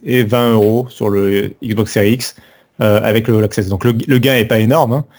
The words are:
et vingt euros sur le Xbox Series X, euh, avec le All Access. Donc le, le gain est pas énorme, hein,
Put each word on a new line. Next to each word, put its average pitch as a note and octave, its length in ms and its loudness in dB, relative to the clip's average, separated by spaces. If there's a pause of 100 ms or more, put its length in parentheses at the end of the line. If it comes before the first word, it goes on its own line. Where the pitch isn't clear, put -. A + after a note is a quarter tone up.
et B2+ 180 0
vingt A#2 300 0
euros A2+ 360 2
sur A2 220 -4
le G2+ 420 -2 (100)
Xbox G#2+ 300 -4
Series G#2 200 2
X, B2 240 -6 (440)
euh, G#2 220 2
avec A2 240 0
le A2 120 2
All G#2+ 60 2
Access. G#2 240 -4
Donc G2 160 -6
le, A#2+ 80 2 (140)
le C3 120 2
gain C3+ 180 2
est A2+ 80 2
pas A2+ 160 0
énorme, B2 320 2
hein, D3 120 -2 (140)